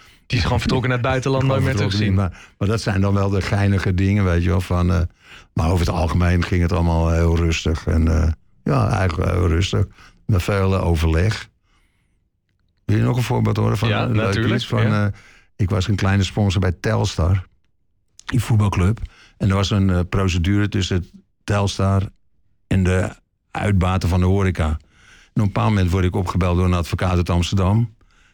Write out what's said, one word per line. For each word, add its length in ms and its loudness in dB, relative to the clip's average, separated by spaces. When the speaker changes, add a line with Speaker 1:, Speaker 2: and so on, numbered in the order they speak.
Speaker 1:
Die 100 -4
is 60 0
gewoon 160 0
vertrokken 300 -2
naar 100 0
het 80 -2
buitenland, 360 0
Speaker 2:
Gewoon 180 2
Speaker 1:
nooit 140 2
meer 60 0
Speaker 2:
vertrokken, 340 0
Speaker 1:
teruggezien. 300 -2
Speaker 2:
maar, 120 -20
maar 100 -2
dat 140 0
zijn 200 -2
dan 120 2
wel 160 0
de 120 0
geinige 520 0
dingen, 300 2
weet 200 2
je 60 0
wel. 120 2
Van, 300 0
eh, 80 2
maar 160 -2
over 160 2
het 100 -2
algemeen 480 0
ging 180 0
het 100 0
allemaal 400 0
heel 240 2
rustig. 520 -2
En, 200 2
eh, 240 2
ja, 260 0
eigenlijk 420 -2
heel 160 0
rustig. 380 0
Met 180 0
veel, 320 0
eh, 100 -2
overleg. 640 0
Wil 120 0
je 60 0
nog 140 0
een 60 0
voorbeeld 340 -2
horen 200 0
van 120 -2
Speaker 1:
Ja, 140 0
Speaker 2:
een 120 -2
leuk 100 0
Speaker 1:
natuurlijk, 300 0
Speaker 2:
iets? 120 -6
Van, 140 -2
Speaker 1:
ja. 240 2
Speaker 2:
eh, 80 -2
ik 140 -2
was 180 -2
een 80 0
kleine 280 2
sponsor 380 0
bij 180 2
Telstar, 640 0
die 180 -2
voetbalclub. 560 0
En 120 0
er 60 2
was 140 0
een, 200 2
eh, 100 2
procedure 600 0
tussen 360 -2
Telstar 580 0
en 160 2
de 260 0
uitbaten 580 0
van 100 2
de 60 2
horeca. 420 0
En 80 -2
op 40 -8
een 120 0
bepaald 240 0
moment 220 2
word 140 2
ik 100 -2
opgebeld 420 0
door 80 2
een 80 2
advocaat 420 -2
uit 140 0
Amsterdam. 640 0